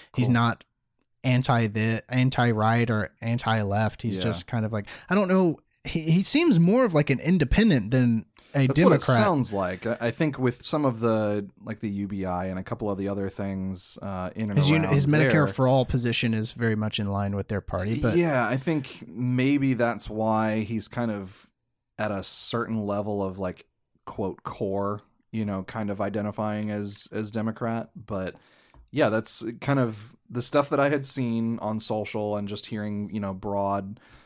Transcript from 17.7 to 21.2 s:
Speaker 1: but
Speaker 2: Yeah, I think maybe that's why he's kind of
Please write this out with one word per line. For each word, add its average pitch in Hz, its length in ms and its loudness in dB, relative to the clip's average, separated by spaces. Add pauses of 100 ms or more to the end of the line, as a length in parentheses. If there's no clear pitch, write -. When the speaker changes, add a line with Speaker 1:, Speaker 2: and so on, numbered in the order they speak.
Speaker 1:
but 120 160 2
Speaker 2:
Yeah, 151 320 2
I 123 80 0
think 143 500 -4
maybe 127 680 2
that's 117 340 0
why 110 520 0
he's 107 280 -4
kind 120 220 -4
of 98 360 -10 (520)